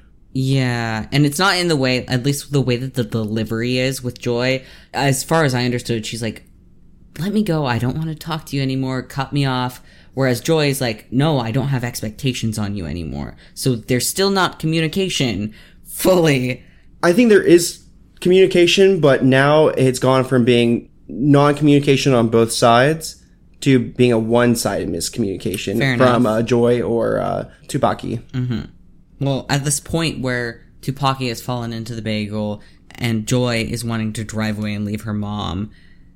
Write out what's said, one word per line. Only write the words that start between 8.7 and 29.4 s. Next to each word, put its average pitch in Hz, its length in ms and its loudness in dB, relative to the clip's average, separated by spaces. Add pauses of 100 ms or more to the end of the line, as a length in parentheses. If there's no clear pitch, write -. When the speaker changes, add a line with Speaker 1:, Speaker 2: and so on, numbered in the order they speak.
Speaker 1:
cut - 300 -8
me 143 120 0
off." 127 360 -4 (320)
Whereas 127 260 0
Joy 156 300 0
is 135 100 -2
like, - 320 -6
"No, 143 280 2
I 113 120 -4
don't 127 160 0
have 127 160 -2
expectations 113 760 -4
on 101 180 -4
you 92 100 -8
anymore." 71 500 -8 (180)
So 127 220 -2
there's 120 320 -2
still 196 220 0
not 185 300 0
communication 160 960 -2 (320)
fully. 147 760 2 (400)
Speaker 2:
I 175 80 6
think 233 180 6
there 196 140 8
is - 360 4 (420)
communication, 185 800 4
but 135 240 4
now 139 440 6
it's 131 300 2
gone 131 240 4
from 127 220 2
being 120 420 2 (220)
non-communication 143 1040 4
on 117 160 4
both 113 240 2
sides 131 640 2 (440)
to 135 180 4
being 120 340 2
a 113 60 2
one-sided 113 680 0
miscommunication 98 880 -6
Speaker 1:
Fair 131 200 0
Speaker 2:
from, 123 280 4
Speaker 1:
enough. 110 140 0
Speaker 2:
uh, - 20 2
Joy 120 400 2
or, 110 380 -2
uh, 95 300 -4 (180)
Tupaki. 117 540 -4 (100)
Speaker 1:
Mm-hmm. 123 300 -4 (580)
Well, 139 300 -2